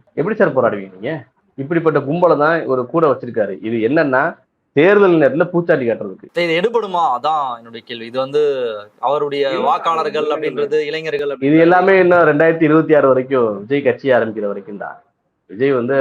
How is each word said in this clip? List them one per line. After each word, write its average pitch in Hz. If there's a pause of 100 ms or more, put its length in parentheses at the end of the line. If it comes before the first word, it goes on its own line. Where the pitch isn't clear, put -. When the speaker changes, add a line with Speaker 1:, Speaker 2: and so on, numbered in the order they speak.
(140)
Speaker 1:
எப்படி 202
சார் 165
போராடுவீங்க 104
நீங்க? 107 (460)
இப்படிப்பட்ட 151
கும்பலை 160
தான் 156 (100)
ஒரு 127
கூட 165
வச்சிருக்காரு. 113
இது 113
என்னன்னா 135 (560)
தேர்தல் 185
நேரத்துல 151
பூச்சாண்டி 170
காட்டுறதுக்கு. 104
Speaker 2:
இது 170
எடுபடுமா? 196
அதான் 143 (100)
என்னுடைய 117
கேள்வி. 117
இது 120
வந்து 139 (560)
அவருடைய 143
Speaker 1:
இல்ல, 127
Speaker 2:
வாக்காளர்கள் 151
Speaker 1:
இல்ல, 151
Speaker 2:
அப்படின்றது, 147
இளைஞர்கள் 147
Speaker 1:
இது 139
Speaker 2:
அப்படின்றது 147
Speaker 1:
எல்லாமே 180
இன்னும் 175
ரெண்டாயிரத்தி 160
இருபத்தி 156
ஆறு 135
வரைக்கும், 131 (100)
விஜய் 131
கட்சி 131
ஆரம்பிக்கிற 110
வரைக்கும் 101
தான். 78 (540)
விஜய் 127
வந்து 127